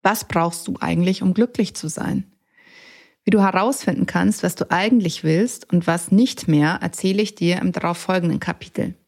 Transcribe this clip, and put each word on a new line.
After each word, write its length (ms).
Was 240
brauchst 420
du 140
eigentlich, 400
um 120
glücklich 420
zu 120
sein? 420
Wie 80
du 100
herausfinden 640
kannst, 380
was 120
du 140
eigentlich 540
willst 480
und 160
was 240
nicht 380
mehr, 320
erzähle 400
ich 140
dir 260
im 100
darauf 260
folgenden 440
Kapitel. 540